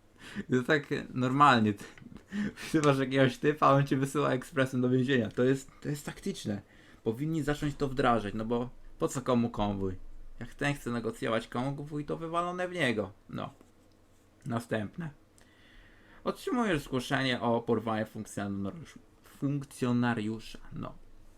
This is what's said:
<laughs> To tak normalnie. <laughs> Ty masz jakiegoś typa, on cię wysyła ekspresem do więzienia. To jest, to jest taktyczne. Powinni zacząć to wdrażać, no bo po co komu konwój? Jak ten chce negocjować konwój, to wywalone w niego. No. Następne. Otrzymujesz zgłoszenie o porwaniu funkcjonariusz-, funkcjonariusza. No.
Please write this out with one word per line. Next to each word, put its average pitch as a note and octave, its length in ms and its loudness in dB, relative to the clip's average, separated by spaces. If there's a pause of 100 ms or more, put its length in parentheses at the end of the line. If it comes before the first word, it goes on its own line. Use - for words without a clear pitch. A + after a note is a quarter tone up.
(280)
<laughs> - 220 -10
To B2+ 120 4
tak D3 220 2 (300)
normalnie. B2+ 600 6 (460)
<laughs> - 520 -6
Ty D#3+ 100 4
masz C#3 160 6
jakiegoś C3 400 4
typa, D3 340 4
on C#3 140 6
cię C#3+ 100 2
wysyła C#3 340 0
ekspresem C3 500 0
do B2 100 4
więzienia. B2 400 4
To A#2+ 120 0
jest, C3+ 280 2 (100)
to C3+ 80 -8
jest C#3+ 180 -6
taktyczne. - 560 -6 (420)
Powinni C#3+ 380 -2
zacząć D3 320 -2
to C#3 140 -2
wdrażać, A#2+ 460 2
no A2 100 -4
bo A#2+ 260 0 (280)
po D#3+ 100 0
co C3 140 -4
komu A#2 280 4
konwój? G2 460 -2 (440)
Jak A#2 140 -10
ten C#3+ 200 0
chce B2 160 -6
negocjować A#2 580 -2
konwój, C#3+ 560 -4
to D#3 120 -4
wywalone F3 520 -2
w F3+ 40 -10
niego. A2+ 400 0 (160)
No. - 220 -8 (960)
Następne. A#2 640 -4 (1120)
Otrzymujesz G#3+ 580 0
zgłoszenie C3 580 0
o A#2 200 2
porwaniu A2 460 0
funkcjonariusz-, G2+ 920 -8 (260)
funkcjonariusza. A#2+ 1300 -2 (140)
No. - 220 -10 (440)